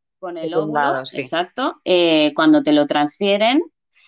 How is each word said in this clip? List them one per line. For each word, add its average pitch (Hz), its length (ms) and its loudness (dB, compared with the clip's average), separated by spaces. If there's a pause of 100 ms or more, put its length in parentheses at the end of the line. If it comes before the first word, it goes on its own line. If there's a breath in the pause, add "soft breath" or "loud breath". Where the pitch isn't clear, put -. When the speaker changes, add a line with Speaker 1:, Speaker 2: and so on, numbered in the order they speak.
(200)
Speaker 1:
con 175 180 -12
el 160 160 -8
Speaker 2:
Fecundado, 147 420 -2
Speaker 1:
óvulo, 131 100 -8
Speaker 2:
sí. - 160 -8
Speaker 1:
exacto, 185 640 -6
eh, 160 500 2
cuando 156 280 4
te 151 100 0
lo 147 140 4
transfieren, 202 720 0 (460 loud breath)